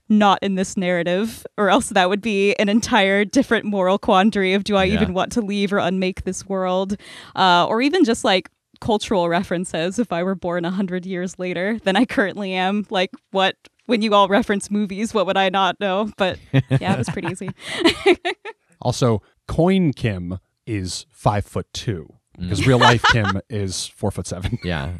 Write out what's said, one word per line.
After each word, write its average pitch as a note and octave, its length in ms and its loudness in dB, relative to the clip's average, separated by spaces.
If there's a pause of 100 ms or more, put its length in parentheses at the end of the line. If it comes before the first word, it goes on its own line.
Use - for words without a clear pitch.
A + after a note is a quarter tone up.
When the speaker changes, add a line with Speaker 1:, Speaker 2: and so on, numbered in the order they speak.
Speaker 1:
not G#3 320 6
in G3 140 -2
this F#3 200 -4
narrative, F3+ 720 -2 (140)
or G3+ 100 4
else A3 200 2
that F#3 200 4
would G3 140 0
be G3+ 320 2
an G#3+ 140 2
entire G3+ 540 2
different A3 420 0
moral G3 340 0
quandary F#3+ 560 2
of G3+ 80 0
do G#3 120 -2
I F#3+ 100 2
Speaker 2:
Yeah. G3 140 0
Speaker 1:
even F3+ 140 0
want - 200 -2
to A#3+ 80 -2
leave G3+ 300 -2
or G3+ 60 0
unmake F#3 460 -2
this F#3 240 -8
world? F#3+ 480 -2 (400)
Uh, F3 340 4
or A3+ 140 0
even D#4+ 200 4
just, A#3 200 0
like, F#3+ 260 0 (300)
cultural G#3 500 0
references. F3 720 -2
If A#3 120 -2
I E3+ 120 -2
were F#3+ 120 -2
born F3 300 -4
a E3+ 60 -2
hundred F#3 340 -4
years F#3 340 -8
later F#3 440 -4
than F#3+ 120 0
I A#3 100 4
currently G3 480 -2
am, F#3+ 380 0
like, F#3+ 180 0 (220)
what, F#3+ 240 0 (320)
when A3 140 0
you G#3+ 140 0
all G3+ 120 6
reference G3+ 440 0
movies, G#3 420 -4
what F#3+ 140 2
would F#3+ 100 0
I F#3+ 120 2
not F#3 300 0
know? G3+ 380 -2
But F#3 220 -2 (120)
yeah, - 420 2
it - 40 -4
was B2 120 -4
pretty D#3+ 220 -6
easy. F#3 180 -10 (560)
<laughs> - 760 -2
Speaker 3:
Also, A#2 400 0 (260)
coin F3+ 460 2
Kim F#2+ 460 -6 (260)
is F#2+ 440 -6
five-foot-two - 1040 -6 (240)
because F2+ 240 -4
Speaker 2:
Mm. F#2 60 0
Speaker 3:
real B2+ 100 6
life A#2+ 240 6 (100)
Kim G2+ 340 0
<laughs> - 40 -20
is G2+ 380 -6
four-foot-seven. F#2 760 -6
Speaker 2:
Yeah. E2 360 -4